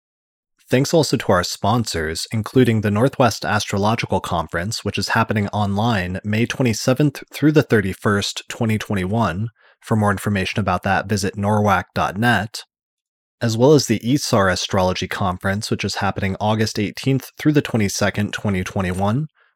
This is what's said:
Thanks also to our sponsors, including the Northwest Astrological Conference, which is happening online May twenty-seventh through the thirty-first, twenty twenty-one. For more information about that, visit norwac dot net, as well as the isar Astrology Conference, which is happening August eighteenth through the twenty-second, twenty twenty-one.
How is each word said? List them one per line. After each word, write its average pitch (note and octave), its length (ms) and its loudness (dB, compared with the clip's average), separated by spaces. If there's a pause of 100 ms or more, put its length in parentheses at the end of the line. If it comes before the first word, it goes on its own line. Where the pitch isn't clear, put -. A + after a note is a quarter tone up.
(720)
Thanks C3+ 240 2
also D3+ 220 4
to - 160 0
our F2+ 100 4
sponsors, F2+ 920 -2
including A2+ 480 2
the G2+ 120 0
Northwest A2+ 520 2
Astrological G#2 760 -2
Conference, E2+ 640 -6
which G2+ 140 -4
is G2 100 -6
happening G#2+ 400 0
online G2+ 760 -2
May G#2+ 240 0
twenty-seventh C3 880 0
through D3+ 180 2
the D3+ 140 4
thirty-first, G2+ 840 0
twenty A2 300 -2
twenty-one. G2+ 680 -2 (320)
For - 160 -2
more G#2 160 4
information G2 480 -2
about F#2 240 0
that, F#2+ 240 0
visit G2+ 260 -2
norwac G2+ 580 2
dot D#2 240 -2
net, A2 460 0 (760)
as A2+ 160 -2
well B2+ 160 6
as C#3+ 160 4
the G#2+ 100 2
isar A#2 500 2
Astrology F#2 600 0
Conference, G2 640 -4
which G#2 120 -4
is G2+ 120 -4
happening F#2+ 440 -2
August G#2+ 380 0
eighteenth B2+ 580 -2
through D#3 160 2
the D3 100 4
twenty-second, G2+ 680 0
twenty G2 300 -2
twenty-one. G2 640 -2 (300)